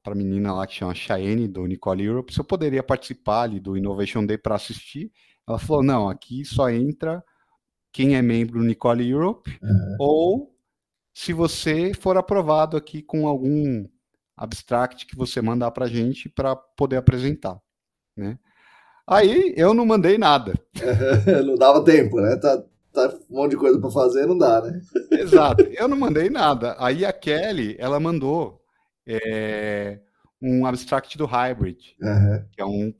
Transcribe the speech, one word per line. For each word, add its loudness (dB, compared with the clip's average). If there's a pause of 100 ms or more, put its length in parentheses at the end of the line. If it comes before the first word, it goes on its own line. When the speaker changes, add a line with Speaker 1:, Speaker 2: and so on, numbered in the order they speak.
Speaker 1:
pra -8
menina -2
lá -6
que -14
chama -6
Chayenne, -4
do -8
Nicole -4
Europe, -6
se -4
eu -4
poderia -2
participar -2
ali -6
do -6
Innovation -4
Day -2
pra -4
assistir. -12 (360)
Ela -6
falou, 0
"Não, 2
aqui -10
só -2
entra -4 (680)
quem 2
é 2
membro 0
do 2
Nicole 0
Europe, -2
Speaker 2:
Uhum. 2
Speaker 1:
ou 0 (600)
se -6
você -2
for 0
aprovado 0
aqui -10
com -2
algum -2 (500)
abstract -6
que -20
você -6
mandar -2
pra -4
gente -4
pra -4
poder -4
apresentar", 0 (560)
né? -8 (680)
Aí 4
eu 6
não 2
mandei 4
nada. 2 (200)
Speaker 2:
<laughs> 2
Não 0
dava 6
tempo, 6
né? 2
Tá, 2 (300)
tá 0 (120)
um -14
monte 0
de 0
coisa 4
pra -6
fazer, 2
não 2
dá, 4
né? -10 (140)
<laughs> -6
Speaker 1:
Exato, 4
eu -2
não -2
mandei 0
nada. 0
Aí -2
a -2
Kelly, -4
ela -2
mandou, -4 (440)
é, -6 (400)
um 0
abstract -4
do -4
Hybrid, -4
Speaker 2:
Uhum. 2
Speaker 1:
que -12
é -6
um, -4